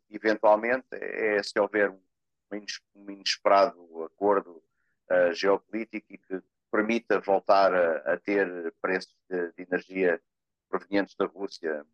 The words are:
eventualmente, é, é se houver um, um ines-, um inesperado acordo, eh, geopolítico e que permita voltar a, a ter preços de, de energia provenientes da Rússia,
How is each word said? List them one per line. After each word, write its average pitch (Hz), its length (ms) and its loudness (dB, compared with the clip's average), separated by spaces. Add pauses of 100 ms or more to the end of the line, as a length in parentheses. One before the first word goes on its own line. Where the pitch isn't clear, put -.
(100)
eventualmente, 110 840 0
é, 101 440 -4
é 101 60 0
se - 160 -4
houver 104 320 2
um, 95 100 -20 (520)
um 101 40 -10
ines-, 101 240 -12 (140)
um 101 160 -20
inesperado 92 920 0
acordo, 92 600 -2 (480)
eh, 90 220 4
geopolítico 98 800 -2
e 98 60 -20
que 95 240 -12 (300)
permita 107 460 0
voltar 98 560 2
a, 82 400 0
a - 20 -2
ter 90 640 -4
preços 92 320 -4 (160)
de, 87 260 -6
de 92 100 -18
energia 90 580 -2 (460)
provenientes 95 480 -6
da 98 100 -2
Rússia, 80 680 -10